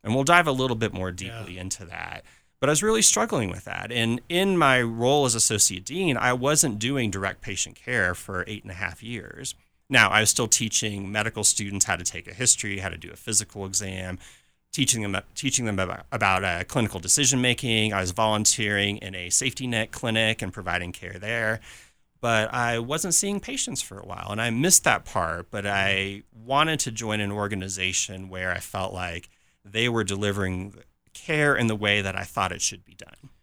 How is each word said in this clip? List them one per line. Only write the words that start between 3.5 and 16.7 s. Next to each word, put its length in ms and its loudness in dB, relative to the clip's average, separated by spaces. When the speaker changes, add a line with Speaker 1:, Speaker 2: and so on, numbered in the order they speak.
Speaker 1:
that. 260 -8
And 380 2
in 280 2
my 240 6
role 440 4
as 100 2
associate 500 2
dean, 320 0
I 160 4
wasn't 460 2
doing 320 0
direct 300 -4
patient 340 -6
care 400 0
for 320 -6
eight 160 -10
and 80 -12
a 40 -10
half 280 -6
years. 520 -10
Now, 200 8
I 120 6
was 80 4
still 180 2
teaching 640 0
medical 320 -2
students 420 2
how 100 0
to 80 -8
take 240 -8
a 60 -16
history, 460 0
how 100 -6
to 80 -10
do 140 -14
a 40 -18
physical 500 -4
exam, 520 -6
teaching 320 2
them, 180 -2
teaching 300 -2
them 140 0
about, 320 -4
about, 320 2
uh, 200 0
clinical 360 -2